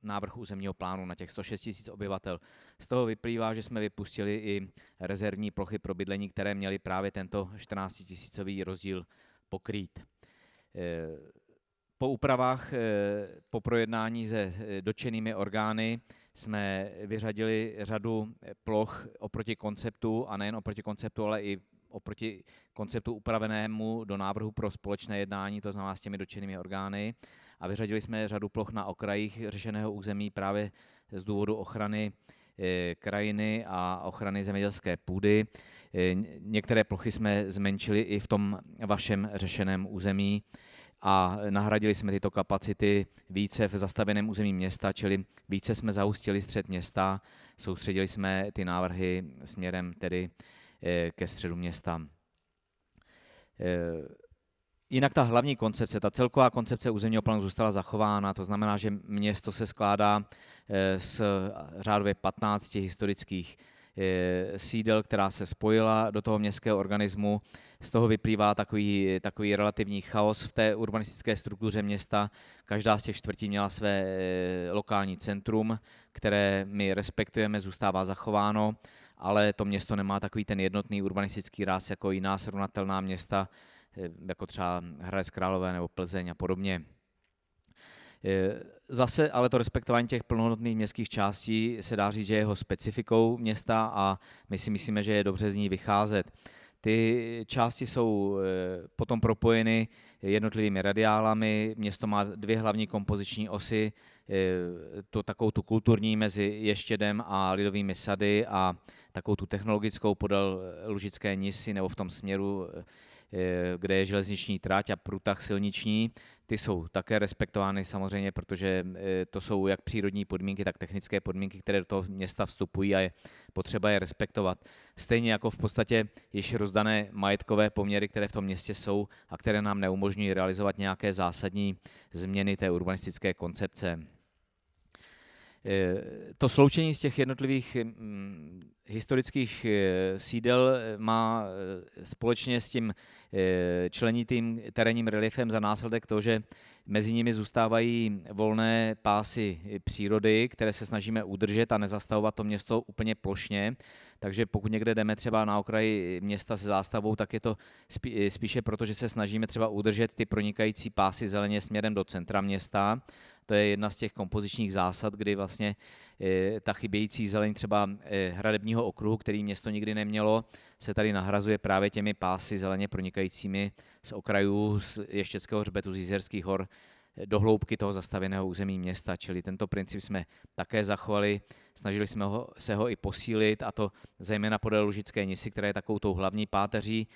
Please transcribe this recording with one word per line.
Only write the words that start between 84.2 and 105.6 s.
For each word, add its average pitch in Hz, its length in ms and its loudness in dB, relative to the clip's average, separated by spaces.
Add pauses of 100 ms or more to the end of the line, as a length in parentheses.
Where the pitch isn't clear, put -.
jako 92 180 -8
třeba 90 360 -4 (180)
Hradec 92 300 -4
Králové 92 440 0
nebo 87 140 -4
Plzeň 90 420 -6
a 82 60 -8
podobně. 92 460 -2 (1400)
Eh, 95 380 0 (240)
zase 127 440 2
ale 123 180 4
to 131 80 2
respektování 120 500 2
těch 120 160 -2
plnohodnotných 113 520 0
městských 110 340 -2
částí 110 720 0
se 110 140 -4
dá 101 160 2
říct, 104 160 -4
že 107 60 2
je 107 60 6
jeho 107 160 2
specifikou 113 800 2
města 113 560 0
a 98 260 2 (300)
my 101 80 -2
si 107 140 0
myslíme, 104 320 0
že 107 100 2
je 101 100 6
dobře 98 280 0
z 98 40 0
ní 101 140 0
vycházet. 101 600 2 (500)
Ty 113 640 2
části 120 400 0
jsou, 101 520 2
eh, 92 560 -2
potom 117 260 0
propojeny 113 640 4 (340)
jednotlivými 104 600 2
radiálami. 107 960 2
Město 104 300 -4
má 104 160 2
dvě 104 360 -2
hlavní 110 280 0
kompoziční 104 640 -2
osy, 107 440 0 (360)
eh, 98 40 -4 (760)
to 104 140 0
takovou 107 280 0
tu 104 100 0